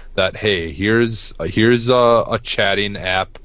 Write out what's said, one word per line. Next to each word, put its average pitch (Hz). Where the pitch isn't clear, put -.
that, 95
hey, 87
here's, 110
here's 117
a, 120
a 113
chatting 101
app 92